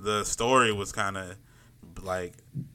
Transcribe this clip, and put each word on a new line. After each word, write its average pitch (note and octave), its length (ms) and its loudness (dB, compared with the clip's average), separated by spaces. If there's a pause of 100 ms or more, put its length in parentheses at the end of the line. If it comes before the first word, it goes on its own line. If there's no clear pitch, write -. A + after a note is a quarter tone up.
The G#2 220 2
story A#2+ 480 4
was G2+ 200 -4
kinda, F#2+ 440 -4 (680)
like, F#2 300 -4 (420)